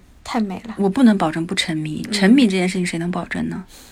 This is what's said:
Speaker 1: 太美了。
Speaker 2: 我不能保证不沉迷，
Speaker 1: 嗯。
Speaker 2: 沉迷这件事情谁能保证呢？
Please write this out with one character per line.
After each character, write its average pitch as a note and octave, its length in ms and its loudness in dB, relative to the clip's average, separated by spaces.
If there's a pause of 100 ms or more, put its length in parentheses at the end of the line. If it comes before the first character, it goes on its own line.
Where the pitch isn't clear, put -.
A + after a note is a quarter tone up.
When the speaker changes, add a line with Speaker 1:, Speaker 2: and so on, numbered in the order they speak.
(240)
Speaker 1:
太 - 160 -4
美 F#3+ 280 -4
了。 A3 100 -14
Speaker 2:
我 G3 100 2
不 F#3+ 140 0
能 A3 160 8
保 D#3+ 140 0
证 E3 120 -6
不 F#3 120 -6
沉 E3+ 200 -4
迷， D#3 320 -6
Speaker 1:
嗯。 - 40 -12
Speaker 2:
沉 G3 180 4
迷 C4+ 140 6
这 G3+ 80 4
件 F#3 180 0
事 F#3+ 80 -4
情 F3+ 80 -2
谁 F3 140 -6
能 E3+ 100 -4
保 F3+ 160 -6
证 D#3+ 240 -6
呢？ F3 140 -10 (280)